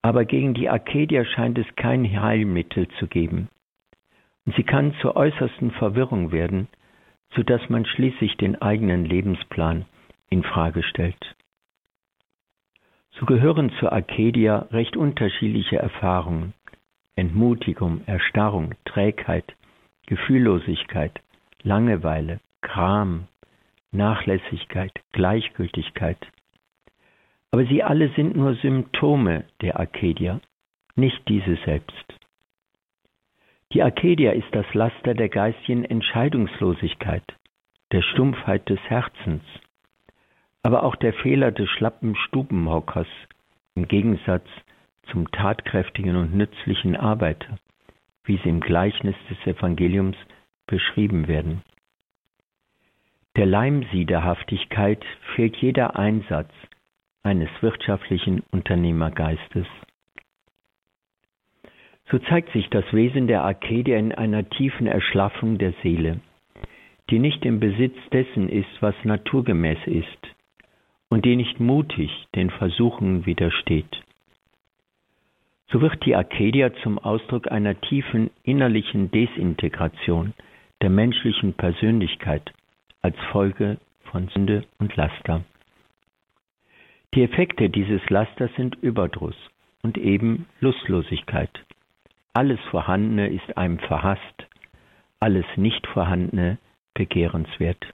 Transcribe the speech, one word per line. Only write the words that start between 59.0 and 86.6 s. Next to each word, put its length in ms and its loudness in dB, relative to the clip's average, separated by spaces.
So 80 2
zeigt 340 0
sich 180 0
das 220 2
Wesen 360 4
der 140 4
Arcadia 540 0
in 160 0
einer 360 -2
tiefen 400 -2
Erschlaffung 720 0
der 240 0
Seele, 380 0
die 120 4
nicht 240 0
im 160 2
Besitz 360 2
dessen 360 0
ist, 220 -2
was 140 2
naturgemäß 840 0
ist, 480 -6
und 160 2
die 120 6
nicht 240 -2
mutig 500 2
den 160 2
Versuchungen 760 0
widersteht. 760 -2
So 80 4
wird 240 0
die 120 4
Arcadia 560 2
zum 160 -2
Ausdruck 520 -4
einer 300 -2
tiefen 500 0
innerlichen 680 0
Desintegration 1200 0
der 100 4
menschlichen 640 2
Persönlichkeit 1000 0
als 140 0
Folge 480 0
von 180 -4
Sünde 360 0
und 180 -2
Laster. 480 -2